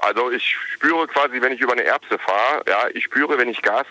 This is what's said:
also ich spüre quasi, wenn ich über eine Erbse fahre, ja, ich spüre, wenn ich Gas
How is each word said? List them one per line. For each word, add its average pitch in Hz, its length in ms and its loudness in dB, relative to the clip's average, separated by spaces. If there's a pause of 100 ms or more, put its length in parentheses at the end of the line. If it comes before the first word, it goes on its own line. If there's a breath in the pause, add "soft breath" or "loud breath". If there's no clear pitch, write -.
also 113 280 0
ich - 260 -2 (180)
spüre 160 320 0
quasi, 127 360 0
wenn 131 100 2
ich 117 80 -6
über 123 120 2
eine 120 120 0
Erbse 110 340 0
fahre, 117 500 0
ja, 104 260 2
ich - 100 -4
spüre, 147 340 0
wenn 120 100 2
ich 113 120 -6
Gas 113 300 0